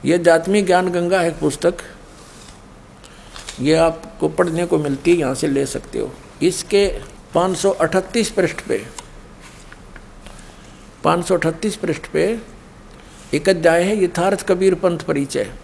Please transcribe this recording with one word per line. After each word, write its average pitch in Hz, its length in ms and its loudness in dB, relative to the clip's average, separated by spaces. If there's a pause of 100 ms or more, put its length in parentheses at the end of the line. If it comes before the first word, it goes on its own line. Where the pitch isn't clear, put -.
ये 151 80 4
आध्यात्मिक 175 520 4
ज्ञान 185 240 4
गंगा 175 300 0
है 170 80 2
एक 151 120 -4
पुस्तक, 156 340 0 (1900)
ये 143 140 2
आपको 160 560 0
पढ़ने 170 360 0
को 170 120 0
मिलती 147 340 0
है, 175 60 6
यहाँ 135 180 -2
से 151 120 -4
ले 139 180 0
सकते - 340 -8
हो। - 140 -6 (300)
इसके 190 500 2 (400)
पाँच 180 240 2
सौ 196 120 2
अठतीस 190 600 0
पृष्ठ - 320 0
पे, 107 240 -4 (2250)
पाँच 165 220 2
सौ 185 120 0
अठतीस 160 380 -2
पृष्ठ - 320 -6
पे 196 320 -2 (960)
एक 156 160 0
अध्याय 170 340 4
है 202 200 0
यथार्थ 175 440 0
कबीर 185 280 2
पंथ 175 240 -2
परिचय। 139 540 -4 (100)